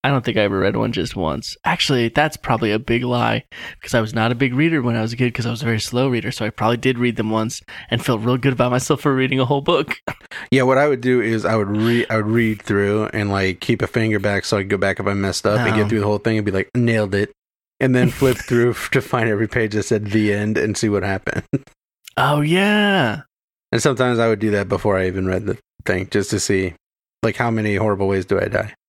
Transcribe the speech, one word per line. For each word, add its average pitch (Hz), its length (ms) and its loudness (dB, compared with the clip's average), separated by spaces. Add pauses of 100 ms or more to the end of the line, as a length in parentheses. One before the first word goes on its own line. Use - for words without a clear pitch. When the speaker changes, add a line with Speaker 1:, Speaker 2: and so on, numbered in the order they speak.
Speaker 1:
I 139 60 2
don't 135 140 0
think 110 140 -2
I 107 40 2
ever 101 180 2
read 95 160 2
one 110 160 -2
just - 240 -4
once. 78 500 -4
Actually, 127 440 0
that's 151 280 0
probably 113 340 -2
a 107 60 0
big 120 260 -2
lie, 120 400 0 (380)
because - 140 -6
I 117 60 4
was 107 120 -4
not 113 180 0
a 123 40 0
big 123 180 0
reader 156 300 2
when 117 120 0
I 113 60 0
was 110 120 -2
a - 40 -8
kid, 123 160 0
'cause 117 140 -4
I - 20 -2
was 117 140 -6
a - 20 -4
very 113 140 0
slow 123 300 0
reader, 120 220 -2
so 113 140 -6
I 104 60 -4
probably 113 260 0
did 123 220 0
read 120 160 0
them 110 160 -2
once 110 300 -2 (280)
and 117 160 -2
felt 113 160 0
real 123 160 0
good 131 160 0
about 123 160 2
myself 127 320 0
for 139 140 2
reading 131 240 0
a 131 60 2
whole 139 160 0
book. 151 360 0 (100)
<laughs> - 80 -8 (360)
Speaker 2:
Yeah, 131 120 4
what 131 140 4
I 147 100 4
would 131 140 0
do 123 200 2
is 110 240 0
I 110 100 2
would 104 140 0
re-, 113 400 2
I 113 80 0
would 107 100 0
read 110 340 0
through 101 520 2
and, 104 180 -2
like, 95 300 0
keep 113 200 0
a 95 60 0
finger 110 320 0
back 101 260 0
so 107 120 0
I 101 40 0
could 98 80 -6
go 101 80 2
back 98 220 -2
if 98 80 -2
I 101 60 0
messed 101 340 -2
up 107 120 2
and 113 160 2
get 107 80 2
Speaker 1:
No. 104 60 0
Speaker 2:
through 110 120 0
the 101 40 0
whole 104 120 0
thing 110 200 -2
and 107 80 -2
be 101 60 0
like, 95 240 -2
"Nailed 113 400 2
it," 101 160 0 (480)
and 135 160 4
then 127 140 4
flip 131 280 2
Speaker 1:
<laughs> - 100 -12
Speaker 2:
through 120 240 2
f-, - 200 -8
to 131 100 2
find 113 280 0
every 107 180 0
page 110 260 -2
that 104 100 0
said 104 240 -2
"the 107 260 2
end" 104 240 0
and 107 200 0
see 110 120 0
what 101 140 0
happened. - 400 -4 (100)
<laughs> - 100 -2 (540)
Speaker 1:
Oh, 147 220 2
yeah. 185 840 2 (500)
Speaker 2:
And 113 80 0
sometimes 123 380 2
I 117 100 2
would 107 100 0
do 107 120 0
that 101 180 0
before 98 280 0
I 92 100 0
even 92 180 -2
read 92 220 -2
the 92 100 -4 (280)
thing, 92 240 -2
just 101 200 -2
to 104 100 0
see, 95 340 0 (500)
like, 113 120 0
how 117 160 0
many 107 240 0
horrible 98 320 0
ways 95 180 0
do 95 140 0
I 95 80 0
die. 104 260 -4 (160)